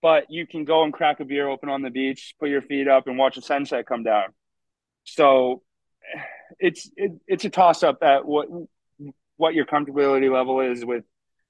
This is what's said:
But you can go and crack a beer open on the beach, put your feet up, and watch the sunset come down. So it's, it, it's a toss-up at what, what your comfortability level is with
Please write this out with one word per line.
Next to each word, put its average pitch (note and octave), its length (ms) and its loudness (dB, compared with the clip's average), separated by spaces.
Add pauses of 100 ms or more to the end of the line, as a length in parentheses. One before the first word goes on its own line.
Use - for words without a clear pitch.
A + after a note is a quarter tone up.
But D#3 280 4
you D#3+ 160 -10
can D#3 180 -10
go D#3+ 200 2
and D3+ 100 0
crack D3 260 -2
a D3 60 -10
beer C#3+ 220 -2
open C#3 220 -6
on C#3 120 -4
the C3 80 -8
beach, C3+ 500 -6
put D3 100 -4
your C#3 120 0
feet C#3 260 -4
up, C3+ 200 4
and B2+ 100 -6
watch C3 180 2
the C3 60 -14
sunset C#3 460 -4
come A#2 160 -4
down. G#2 260 0 (760)
So C3 600 2 (960)
it's, F3 360 -4
it, F#3+ 180 -6 (140)
it's F#3+ 180 -4
a F#3+ 40 -6
toss-up E3 520 2
at C#3 240 4
what, D3 220 -2 (920)
what D#3+ 160 0
your D3+ 120 0
comfortability C#3 640 2
level C3 300 0
is B2 220 -4
with A#2+ 200 -6 (460)